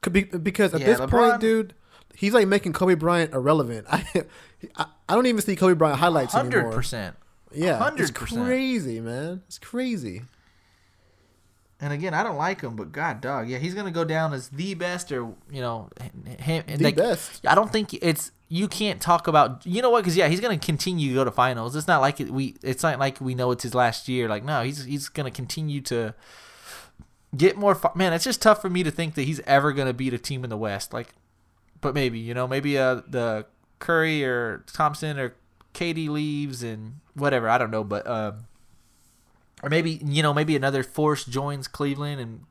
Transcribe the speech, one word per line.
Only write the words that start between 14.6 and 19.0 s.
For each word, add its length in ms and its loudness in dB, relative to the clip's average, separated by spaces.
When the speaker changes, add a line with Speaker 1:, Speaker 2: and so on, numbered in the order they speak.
Speaker 2:
best, 380 -6
or, 200 -4
you 120 -8
know, 260 -6
h-, 420 -14
him. 260 -2
Speaker 1:
The 180 -6
Speaker 2:
Like, 120 4
Speaker 1:
best. 500 0
Speaker 2:
I 80 6
don't 180 4
think 220 -2
it's, 380 0
you 180 0
can't 320 -2